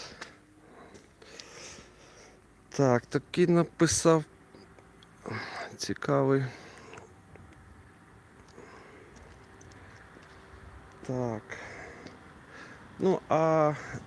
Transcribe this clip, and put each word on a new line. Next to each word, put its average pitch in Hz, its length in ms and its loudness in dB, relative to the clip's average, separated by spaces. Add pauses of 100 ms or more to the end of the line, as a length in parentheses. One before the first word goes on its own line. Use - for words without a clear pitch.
(2750)
Так, 123 280 4
такий - 400 0
написав 165 800 4 (1500)
цікавий. 135 680 0 (4000)
Так. 123 360 -4 (1600)
Ну, 185 300 2
а 156 460 4 (320)